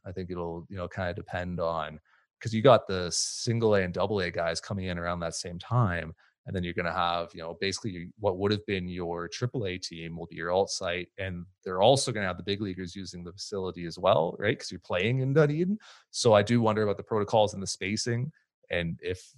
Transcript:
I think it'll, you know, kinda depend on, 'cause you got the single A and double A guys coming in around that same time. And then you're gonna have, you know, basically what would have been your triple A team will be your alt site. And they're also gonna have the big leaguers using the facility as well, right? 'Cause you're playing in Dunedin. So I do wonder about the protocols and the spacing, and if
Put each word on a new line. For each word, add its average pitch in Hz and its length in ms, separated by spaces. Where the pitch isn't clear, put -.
I 95 60
think 90 180
it'll, 85 400
you 98 60
know, 87 140
kinda 90 240
depend 90 480
on, 80 400
'cause 107 120
you 110 80
got 117 260
the 90 240
single 113 640
A 95 80
and 87 100
double 101 260
A 87 100
guys 82 300
coming 95 280
in 87 120
around 87 220
that 82 140
same 87 220
time. 85 560
And 98 80
then 90 120
you're 87 80
gonna 87 180
have, 87 420
you 85 80
know, 82 120
basically 90 560
what 101 180
would 101 140
have 104 140
been 92 240
your 87 400
triple 120 360
A 90 120
team 82 400
will 82 80
be 82 100
your 82 160
alt 98 200
site. 87 460
And 90 280
they're 92 180
also 131 300
gonna 104 140
have 92 100
the 85 80
big 101 180
leaguers 92 360
using 90 260
the 85 80
facility 92 540
as 82 120
well, 90 420
right? 110 200
'Cause - 100
you're 87 120
playing 107 380
in 131 140
Dunedin. 160 440
So - 240
I 104 80
do 117 180
wonder 110 220
about 104 160
the - 60
protocols 107 500
and 98 100
the 90 40
spacing, 117 680
and 85 320
if 90 360